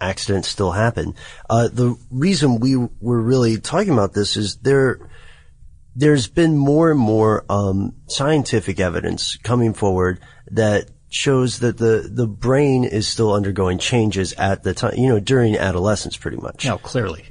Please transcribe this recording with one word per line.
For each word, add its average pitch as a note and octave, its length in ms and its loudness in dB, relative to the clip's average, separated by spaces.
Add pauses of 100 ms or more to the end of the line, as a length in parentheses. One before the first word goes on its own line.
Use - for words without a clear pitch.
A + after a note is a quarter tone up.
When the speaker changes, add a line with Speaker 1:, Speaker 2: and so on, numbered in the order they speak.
Speaker 1:
accidents - 460 -2
still F#2 240 -2
happen. F2+ 420 -2 (360)
Uh, A2+ 180 2
the A#2+ 280 0 (140)
reason C3+ 500 0
we C3 160 2
were A#2+ 460 -2
really A#2 380 2
talking F3+ 340 -2
about G2+ 200 2
this G#2 240 -2
is G#2 200 -4
there, C3+ 500 0 (880)
there's C#3+ 320 4
been E3 300 2
more D3 320 4
and D3+ 100 2
more, A2 480 2
um, G2 460 0 (140)
scientific B2+ 720 0
evidence F2 580 -2
coming A#2 380 0
forward F#2 440 0 (320)
that G#2 380 0 (200)
shows B2+ 500 0
that A#2+ 180 -2
the, A2+ 340 2
the A#2+ 140 0
brain B2+ 600 2
is G#2+ 220 -2
still G#2+ 260 0
undergoing F#2+ 440 0
changes G2 560 0
at G2 300 -2
the F#2+ 100 -2
time, - 240 -4
you B2+ 120 2
know, A2 100 4
during A#2 360 2
adolescence, F#2+ 600 -2
pretty B1+ 200 -8
much. - 280 -10
Speaker 2:
No, A2 140 -2
clearly. G2 520 -6